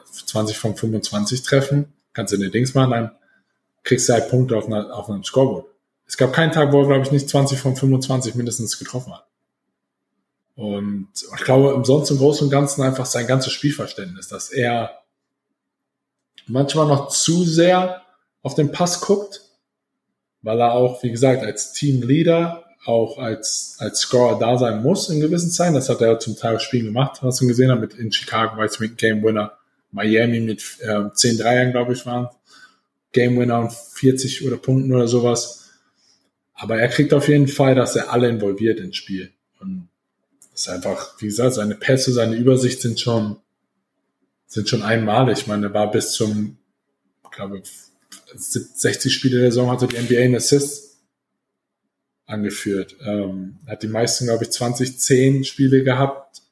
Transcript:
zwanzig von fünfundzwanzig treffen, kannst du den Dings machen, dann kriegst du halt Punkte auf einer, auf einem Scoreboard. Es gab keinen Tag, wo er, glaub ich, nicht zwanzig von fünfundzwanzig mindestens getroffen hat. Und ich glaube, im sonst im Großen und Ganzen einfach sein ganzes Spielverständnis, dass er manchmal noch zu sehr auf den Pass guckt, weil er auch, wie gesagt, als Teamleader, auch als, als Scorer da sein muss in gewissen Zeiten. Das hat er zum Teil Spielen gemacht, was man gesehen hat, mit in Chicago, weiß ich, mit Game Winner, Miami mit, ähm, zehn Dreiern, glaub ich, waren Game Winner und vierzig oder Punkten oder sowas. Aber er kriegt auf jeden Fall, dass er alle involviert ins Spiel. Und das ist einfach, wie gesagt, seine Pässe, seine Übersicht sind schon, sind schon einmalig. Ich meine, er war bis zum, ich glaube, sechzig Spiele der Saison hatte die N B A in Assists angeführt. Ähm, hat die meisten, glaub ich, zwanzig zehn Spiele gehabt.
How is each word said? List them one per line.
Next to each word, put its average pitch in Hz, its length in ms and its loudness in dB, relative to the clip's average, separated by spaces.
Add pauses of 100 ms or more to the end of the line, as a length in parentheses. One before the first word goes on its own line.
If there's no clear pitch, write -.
(120)
zwanzig 107 460 -4
von 107 180 -4
fünfundzwanzig 110 680 -4
treffen, 143 500 0 (180)
kannst 101 220 -4
du 98 40 0
den 98 140 -4
Dings 123 220 0
machen, 127 180 4
dann 113 200 -2 (720)
kriegst - 260 0
du 123 40 4
halt 113 160 0
Punkte 127 280 2
auf 101 80 -2
einer, 107 280 -6
auf 92 160 -12
einem 98 140 -8
Scoreboard. - 440 0 (380)
Es - 120 -12
gab 131 160 2
keinen 165 180 2
Tag, 143 220 2
wo 143 80 6
er, 139 60 4
glaub 135 160 4
ich, 131 80 -2
nicht 139 180 0
zwanzig 139 300 2
von 131 160 0
fünfundzwanzig 127 600 0
mindestens 113 440 -4
getroffen 127 340 -10
hat. - 120 -20 (1300)
Und 101 580 -6
ich - 300 -12
glaube, 139 300 4
im 127 120 -2
sonst 147 260 2
im 139 60 0
Großen 147 280 4
und 135 60 2
Ganzen 139 300 0
einfach 131 240 -2
sein 120 200 -4
ganzes 131 280 0
Spielverständnis, 95 720 -6
dass - 220 -12
er 120 500 -4 (1500)
manchmal 143 400 2
noch 139 220 2
zu 175 360 2
sehr 180 560 4 (400)
auf 135 140 -8
den 143 160 2
Pass - 300 -2
guckt, - 400 -2 (1000)
weil 110 180 -2
er 120 140 4
auch, 123 300 2
wie 120 80 -2
gesagt, 117 320 2
als - 300 -8
Teamleader, 160 880 2 (220)
auch 117 320 0
als, - 640 -8
als 107 200 -6
Scorer 123 400 2
da 120 180 2
sein 113 260 0
muss 185 260 0
in 151 120 0
gewissen 170 280 0
Zeiten. 175 240 0
Das 131 140 0
hat 120 140 0
er 113 180 4
zum 107 160 -8
Teil 113 240 -2
Spielen 117 280 -2
gemacht, 131 340 -2
was 127 180 -2
man 127 80 4
gesehen 127 240 4
hat, 117 80 2
mit 107 140 -6
in 110 180 -8
Chicago, 110 460 -4
weiß 107 180 -2
ich, - 60 -18
mit 110 160 -8
Game 110 260 2
Winner, 110 340 0 (340)
Miami 113 500 2
mit, 110 220 -6 (180)
ähm, 104 320 -2
zehn 117 240 2
Dreiern, 123 340 4
glaub 123 180 0
ich, 120 160 -4
waren 123 240 -6 (840)
Game 123 260 4
Winner 120 200 2
und 113 120 -4
vierzig - 720 -2
oder 120 120 -2
Punkten 131 360 0
oder 120 140 4
sowas. 120 640 0 (840)
Aber 110 220 -6
er 117 120 2
kriegt 147 240 2
auf 143 160 4
jeden 147 180 6
Fall, 135 260 4
dass 127 220 2
er - 160 -2
alle 123 160 4
involviert 104 540 0
ins 92 160 -12
Spiel. 92 340 -10 (300)
Und 92 260 -12 (640)
das - 100 -12
ist - 80 -8
einfach, - 520 -8
wie 110 60 -6
gesagt, 117 260 0
seine 104 220 -2
Pässe, 131 360 0
seine 113 240 0
Übersicht 123 460 2
sind 113 180 -4
schon, 107 380 -2 (1080)
sind - 220 -6
schon 110 140 -2
einmalig. 110 580 2
Ich - 80 -8
meine, 104 200 -2
er 98 60 -6
war 104 160 2
bis - 220 -2
zum, 107 460 -4 (640)
ich - 80 -20
glaube, - 320 -12 (720)
sechzig - 760 -6
Spiele 123 260 -2
der 123 120 4
Saison 123 200 0
hatte 123 160 -2
die 120 80 -4
N 120 120 -6
B 120 100 2
A 120 40 2
in 127 140 4
Assists - 640 -2 (1300)
angeführt. 101 760 -6
Ähm, 95 640 -6
hat 107 160 -10
die 110 40 -6
meisten, 117 380 -2
glaub 113 160 0
ich, 120 80 -6
zwanzig 127 500 -4
zehn 135 440 4
Spiele 135 400 2
gehabt. 131 580 -2 (100)